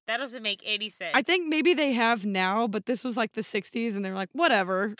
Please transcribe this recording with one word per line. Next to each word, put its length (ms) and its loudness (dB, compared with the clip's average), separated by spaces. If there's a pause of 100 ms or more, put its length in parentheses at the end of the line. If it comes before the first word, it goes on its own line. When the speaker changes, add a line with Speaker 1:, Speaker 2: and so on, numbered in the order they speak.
Speaker 1:
That 120 -2
doesn't 240 -8
make 240 -4
any 240 -2
sense. 240 -8
Speaker 2:
I 80 4
think 260 0
maybe 260 4
they 180 2
have 340 2
now, 400 2
but 200 -4
this 180 -2
was, 120 -4
like, 180 -2
the 80 -4
sixties, 540 -4
and 80 -2
they're 100 -6
like, 180 -4
"Whatever." 680 2